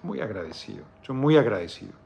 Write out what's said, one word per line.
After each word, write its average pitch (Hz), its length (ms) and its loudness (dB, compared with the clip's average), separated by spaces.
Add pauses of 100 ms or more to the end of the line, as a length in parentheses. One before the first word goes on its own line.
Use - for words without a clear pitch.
muy - 180 -6
agradecido, 95 640 -10 (200)
soy 131 120 -8
muy 147 220 6
agradecido. 104 560 0 (120)